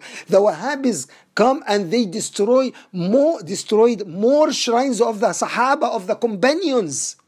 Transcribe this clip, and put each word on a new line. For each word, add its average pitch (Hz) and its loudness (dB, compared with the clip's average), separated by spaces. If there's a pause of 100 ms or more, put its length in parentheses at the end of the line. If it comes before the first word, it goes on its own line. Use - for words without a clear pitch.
(280)
the 190 4
Wahhabis 208 0 (280)
come 262 2
and 202 0
they 233 0
destroy 233 0 (200)
more, 233 2
destroyed 208 0
more 254 2
shrines 240 0
of 226 0
the 220 0
Sahaba, 240 0
of 208 -6
the 208 -2
companions. 240 -2 (100)